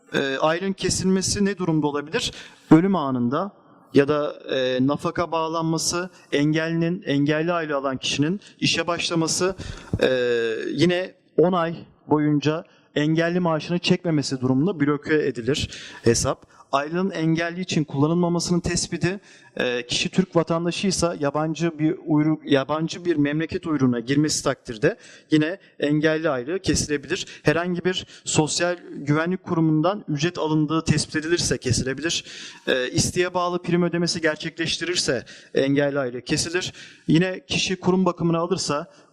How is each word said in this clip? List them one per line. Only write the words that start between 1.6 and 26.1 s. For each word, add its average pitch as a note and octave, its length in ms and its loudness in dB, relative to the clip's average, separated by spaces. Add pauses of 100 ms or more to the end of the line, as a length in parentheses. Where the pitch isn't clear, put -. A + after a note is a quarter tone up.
olabilir? D3 460 -4 (380)
Ölüm F3+ 260 8
anında C3+ 560 0 (420)
ya C#3 140 6
da, D3 280 0 (180)
e, B2+ 320 0
nafaka E3 460 -2
bağlanması, E3 800 -2 (220)
engellinin, E3 680 0
engelli D3+ 500 0
aylığı D#3 240 -2
alan C3+ 200 -2
kişinin D#3 440 -2 (200)
işe - 260 0
başlaması, E3+ 680 -2 (460)
e, B2+ 60 4 (640)
yine F3 420 2 (220)
on F3 160 4
ay E3+ 240 0 (300)
boyunca D3+ 580 2 (300)
engelli E3 460 2
maaşını E3 380 -2
çekmemesi D3+ 640 0
durumunda C#3+ 400 2
bloke C#3+ 340 0
edilir B2+ 560 0 (340)
hesap. - 540 0 (140)
Aylığın E3 380 0
engelli E3+ 500 0
için F3 240 0
kullanılmamasının E3+ 760 2
tespiti, F3 600 -2 (360)
e, B2 300 -2
kişi - 220 -2
Türk - 280 2
vatandaşıysa E3+ 840 0
yabancı D3+ 580 -2
bir D#3 180 2 (100)
uyruk, D3+ 460 2
yabancı D3+ 520 0
bir E3+ 120 0
memleket D#3 500 -2
uyruğuna C3+ 340 2
girmesi C#3+ 440 0
takdirde C3 520 -2 (340)
yine D#3 280 2 (200)
engelli D#3 520 0